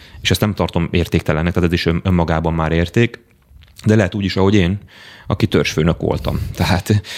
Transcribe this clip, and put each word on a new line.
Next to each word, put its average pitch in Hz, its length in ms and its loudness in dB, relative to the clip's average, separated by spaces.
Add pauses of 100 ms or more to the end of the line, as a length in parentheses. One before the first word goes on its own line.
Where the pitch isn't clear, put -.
(220)
És - 100 -2
ezt - 100 0
nem 104 120 0
tartom 85 380 -2
értéktelennek, 82 640 0
tehát 87 160 0
ez 82 40 2
is 87 120 -2
ön-, 85 180 0
önmagában 82 500 0
már 80 180 -2
érték, 87 480 0 (680)
de 107 100 4
lehet 104 200 2
úgy 101 80 -2
is, 92 120 -2
ahogy 95 200 4
én, 95 220 2 (500)
aki - 200 0
törzsfőnök 80 540 0
voltam. - 380 -2 (160)
Tehát 92 460 0 (160)